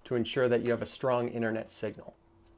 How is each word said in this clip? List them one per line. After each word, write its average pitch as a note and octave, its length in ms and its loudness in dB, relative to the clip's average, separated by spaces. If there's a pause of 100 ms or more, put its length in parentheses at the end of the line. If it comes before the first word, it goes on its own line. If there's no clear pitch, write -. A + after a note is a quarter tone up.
to - 100 -2
ensure B2 320 2
that A#2 160 4
you A#2+ 80 2
have A2+ 100 0
a A2+ 60 -4
strong B2 420 0
internet A2+ 400 -2
signal. - 460 -8 (420)